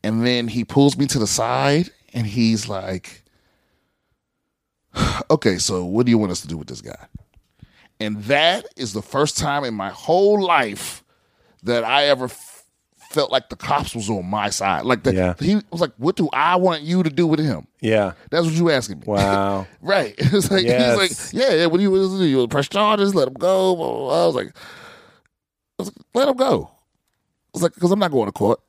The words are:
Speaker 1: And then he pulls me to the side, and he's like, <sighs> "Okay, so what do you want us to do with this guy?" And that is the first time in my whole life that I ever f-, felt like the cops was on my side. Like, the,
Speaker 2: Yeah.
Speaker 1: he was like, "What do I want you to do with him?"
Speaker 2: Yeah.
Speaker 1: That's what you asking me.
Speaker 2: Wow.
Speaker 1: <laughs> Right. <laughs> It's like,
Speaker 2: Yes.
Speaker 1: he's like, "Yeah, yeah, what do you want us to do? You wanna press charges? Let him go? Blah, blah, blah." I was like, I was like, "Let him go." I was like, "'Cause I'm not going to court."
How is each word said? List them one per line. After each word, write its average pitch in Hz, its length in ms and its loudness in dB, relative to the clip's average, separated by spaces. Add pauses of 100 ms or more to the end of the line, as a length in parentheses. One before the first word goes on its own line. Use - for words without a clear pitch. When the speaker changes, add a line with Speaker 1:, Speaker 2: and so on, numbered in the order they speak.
Speaker 1:
And 113 220 0
then 120 220 0
he 117 140 -4
pulls 139 360 2
me 139 80 0
to 135 120 -2
the 107 80 0
side, 135 600 0 (240)
and 117 140 -4
he's 113 420 0
like, 95 540 -10 (1700)
<sighs> - 360 -2
"Okay, 101 280 2
so 90 260 -4
what 107 220 0
do 120 40 2
you 117 80 6
want 98 140 0
us 87 100 -6
to 73 60 -16
do 80 80 -8
with 76 120 -12
this 62 120 -14
guy?" - 260 -18 (960)
And 107 240 -6
that 151 420 0 (100)
is 113 160 -8
the 104 100 -6
first 147 340 -2
time 143 280 -2
in 117 100 -6
my 98 160 -8
whole 202 520 2
life 135 600 -2 (600)
that 120 180 0
I 135 240 2
ever 131 200 2
f-, - 380 -16 (460)
felt 147 220 0
like 131 160 0
the - 80 -14
cops - 380 -4
was 107 140 -6
on 98 180 -2
my 101 240 -2
side. 95 340 -2
Like, 120 180 -4
the, 127 120 0
Speaker 2:
Yeah. 90 260 0
Speaker 1:
he 180 160 2 (160)
was 170 80 -6
like, 151 180 0
"What 139 180 -2
do 156 160 0
I 165 240 2
want 175 260 0
you 180 200 0
to 160 80 0
do 170 160 0
with 151 140 2
him?" 120 260 -2 (140)
Speaker 2:
Yeah. 107 320 2 (180)
Speaker 1:
That's 165 160 0
what 160 80 0
you 170 160 2
asking 110 300 -2
me. - 60 -20
Speaker 2:
Wow. 98 680 0
Speaker 1:
<laughs> - 80 -20
Right. 170 340 0
<laughs> - 20 -14
It's 143 320 2
like, 190 140 2
Speaker 2:
Yes. 123 360 4
Speaker 1:
he's - 320 -4
like, 247 160 -2
"Yeah, - 60 2
yeah, 165 120 4
what 165 120 2
do 196 40 4
you 202 80 4
want 190 140 2
us 190 80 -2
to 190 60 -4
do? 185 60 2
You 135 120 2
wanna 120 120 2
press 143 200 -2
charges? 202 460 0
Let 139 140 2
him 135 60 -10
go? 190 400 2
Blah, 151 160 -4
blah, 120 160 -4
blah." 160 160 2
I 170 40 4
was 156 100 2
like, 107 120 -4
I - 1300 -20
was 180 60 -10
like, - 80 -18 (180)
"Let 269 140 2
him 262 80 0
go." 247 340 0
I - 840 -20
was - 80 -2
like, 170 120 0
"'Cause 175 160 0
I'm 196 80 2
not 185 140 0
going 113 140 2
to 95 60 -6
court." 104 360 0